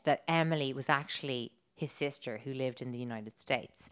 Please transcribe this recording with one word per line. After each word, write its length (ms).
that 220
Emily 460
was 160
actually 600
his 160
sister 520
who 100
lived 280
in 100
the 60
United 420
States 520